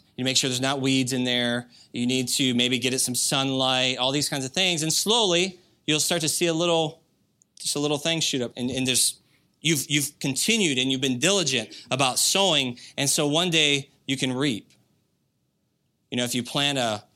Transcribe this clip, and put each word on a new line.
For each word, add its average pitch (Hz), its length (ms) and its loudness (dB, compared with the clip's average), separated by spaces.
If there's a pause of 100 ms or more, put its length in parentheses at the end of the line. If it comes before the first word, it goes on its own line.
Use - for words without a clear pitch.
(160)
You 127 80 -6
make 131 140 0
sure 135 120 2
there's 127 120 -2
not 135 180 0
weeds 131 320 2
in 123 140 0
there. 123 420 -2 (240)
You 123 160 -2
need 131 220 0
to 131 240 0
maybe 123 260 2
get 123 140 0
it 131 60 -2
some 123 160 -2
sunlight, 131 840 0
all 127 140 0
these 143 180 -2
kinds 135 160 -4
of 135 80 -10
things. 180 280 0
And 160 120 -2
slowly, 190 680 0 (260)
you'll 151 140 0
start 175 220 0
to 156 80 -2
see 175 160 0
a 165 80 2
little, 165 480 0 (580)
just - 160 -4
a 147 40 -2
little 147 180 0
thing 165 240 0
shoot 135 200 0
up. 117 140 -6
And, 123 160 -4
and 131 160 -2
there's, - 320 0 (400)
you've, 151 300 0
you've 143 300 -2
continued 156 580 0
and 131 120 0
you've 131 120 0
been 131 180 0
diligent 147 560 0 (160)
about 127 260 0
sowing. 147 600 2 (180)
And 139 120 0
so 147 180 2
one 170 220 2
day 143 400 2 (180)
you 135 80 0
can 131 160 -2
reap. 127 400 -2 (1400)
You 120 80 -4
know, 123 60 0
if 120 100 -4
you 123 100 -2
plant 143 340 -2
a, 110 260 -2 (120)